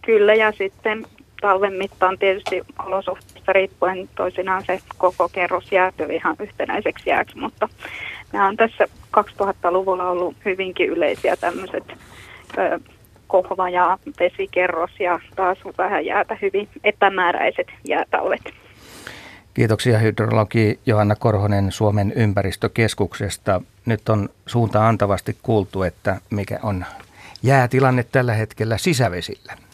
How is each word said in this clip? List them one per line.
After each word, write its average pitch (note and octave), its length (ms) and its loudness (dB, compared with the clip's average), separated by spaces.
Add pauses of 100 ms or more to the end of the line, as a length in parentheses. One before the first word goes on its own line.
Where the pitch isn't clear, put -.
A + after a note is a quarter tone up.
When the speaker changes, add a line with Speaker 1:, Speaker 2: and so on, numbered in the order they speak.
Speaker 1:
Kyllä, G#3 320 6
ja A3 180 4
sitten G#3+ 540 -6 (340)
talven G3 320 2
mittaan F#3 460 0
tietysti G3 440 0 (240)
olosuhteista F#3+ 680 -6
riippuen F#3+ 600 0
toisinaan F#3 520 -4
se F#3 140 -4 (180)
koko F3+ 300 2
kerros F3+ 440 -4
jäätyy F#3 400 0
ihan E3 260 -2
yhtenäiseksi - 720 -6
jääksi, - 280 -2
mutta - 300 -6 (640)
nämä G3+ 160 2
on G3+ 80 -2
tässä A3+ 320 2 (220)
kaksituhatta-luvulla F#3 1000 0
ollut F3 340 -4
hyvinkin F#3 440 -2
yleisiä E3 480 0
tämmöiset, - 480 -6 (760)
ö, F3 220 0 (460)
kohva- F#3 420 0
ja F3+ 300 2 (220)
vesikerros F3+ 720 0 (100)
ja F3 200 0 (160)
taas F#3 220 0 (200)
vähän F#3 280 -2
jäätä, G#3 360 -2
hyvin G3+ 260 -2 (160)
epämääräiset F#3+ 840 0 (220)
jäätalvet. - 520 -2 (1120)
Speaker 2:
Kiitoksia A2 440 2
hydrologi A2 880 2
Johanna G#2+ 280 4
Korhonen G2+ 580 0
Suomen G2+ 440 2
ympäristökeskuksesta. G2+ 1400 0 (260)
Nyt A2+ 220 -2
on G#2 200 0 (180)
suuntaan A2 400 2
antavasti G#2 560 0
kuultu, G2+ 400 0
että F#2+ 380 -2 (100)
mikä G2+ 320 -4
on F#2+ 220 -4 (580)
jäätilanne B2+ 600 4 (100)
tällä B2 220 2
hetkellä A2 440 -2
sisävesillä. A#2 720 -2 (220)